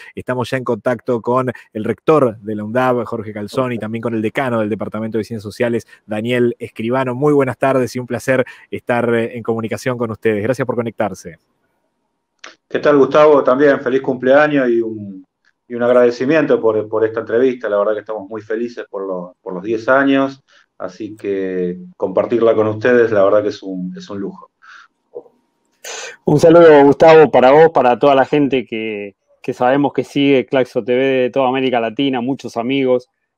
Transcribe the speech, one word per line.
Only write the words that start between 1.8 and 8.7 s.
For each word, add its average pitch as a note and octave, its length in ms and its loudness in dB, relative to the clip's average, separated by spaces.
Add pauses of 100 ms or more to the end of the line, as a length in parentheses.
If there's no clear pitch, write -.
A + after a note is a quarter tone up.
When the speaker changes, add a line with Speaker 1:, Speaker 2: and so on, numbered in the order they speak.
Speaker 1:
rector A#2 560 2
de G#2+ 160 -8
la G#2 80 -8
undab, B2 400 0
Jorge G#2+ 300 -10
Calzón, A#2+ 400 -4
y A#2+ 40 -6
también A2 240 -8
con A#2 120 -4
el A2+ 80 -2
decano A#2 400 -2
del G#2+ 80 -2
Departamento G#2+ 480 -6
de G#2 80 -4
Ciencias A2 180 -12
Sociales, A#2 420 -4 (200)
Daniel A#2+ 540 -2
Escribano. B2 540 -6
Muy D3 200 0
buenas C3 240 0
tardes C3 400 0
y - 20 -8
un B2 80 -10
placer B2+ 380 -2 (260)